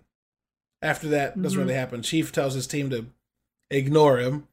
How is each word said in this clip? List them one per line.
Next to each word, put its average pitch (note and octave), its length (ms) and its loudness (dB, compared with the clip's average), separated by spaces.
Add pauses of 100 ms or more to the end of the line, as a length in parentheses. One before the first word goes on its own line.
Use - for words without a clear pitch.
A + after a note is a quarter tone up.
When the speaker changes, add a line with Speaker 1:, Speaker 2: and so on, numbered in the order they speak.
(840)
Speaker 1:
After D3+ 260 -4
that, D3 320 0
that's D3+ 160 0
where C#3+ 60 0
Speaker 2:
Mm-hmm. B2+ 60 0
Speaker 1:
they B2+ 60 0
happen. B2 280 -4
Chief D#3 300 -2
tells C#3 200 -2
his C3 140 -4
team C#3 240 -4
to A#2 160 -4 (640)
ignore C#3+ 480 4
him C3+ 340 -2